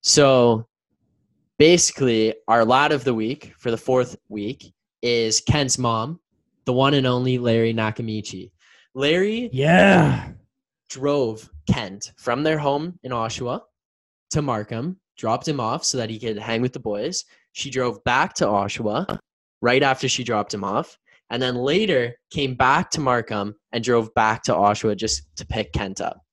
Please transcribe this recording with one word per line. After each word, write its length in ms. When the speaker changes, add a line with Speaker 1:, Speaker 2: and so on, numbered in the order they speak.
Speaker 1:
So 640
basically, 760
our 160
lad 280
of 120
the 100
week 440
for 120
the 60
fourth 400
week 440
is 380
Kent's 380
mom, 420
the 80
one 220
and 120
only 320
Larry 360
Nakamichi. 760
Larry 580
Speaker 2:
Yeah. 800
Speaker 1:
drove 600
Kent 460
from 260
their 160
home 440
in 100
Oshawa 480
to 120
Markham 560
dropped 260
him 140
off 240
so 140
that 120
he 80
could 200
hang 240
with 100
the 80
boys. 440
She 180
drove 340
back 300
to 120
Oshawa 720
right 200
after 260
she 160
dropped 300
him 100
off, 320
and 120
then 140
later 580
came 240
back 380
to 80
Markham 540
and 120
drove 300
back 300
to 80
Oshawa 440
just 260
to 100
pick 260
Kent 280
up. 200